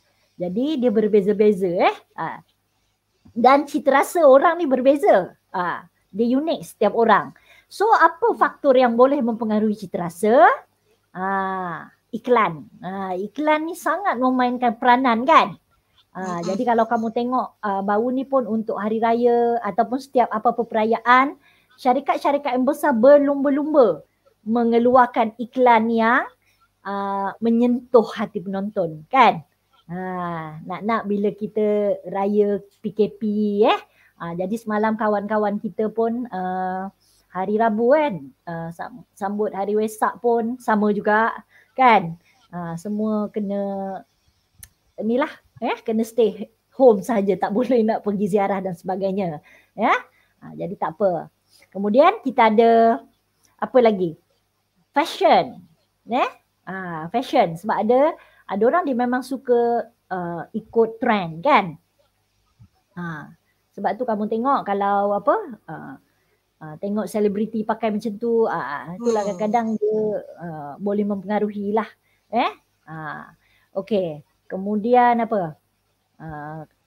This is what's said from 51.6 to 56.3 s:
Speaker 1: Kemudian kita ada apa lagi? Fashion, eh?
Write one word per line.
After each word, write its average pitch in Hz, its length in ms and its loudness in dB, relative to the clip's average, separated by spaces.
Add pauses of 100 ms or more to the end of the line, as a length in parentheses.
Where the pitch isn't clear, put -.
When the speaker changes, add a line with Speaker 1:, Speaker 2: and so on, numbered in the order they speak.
Speaker 1:
Kemudian 254 560 2
kita 233 240 4
ada 226 560 4 (560)
apa 220 240 0
lagi? 185 320 0 (800)
Fashion, 269 640 2 (480)
eh? 302 200 0 (360)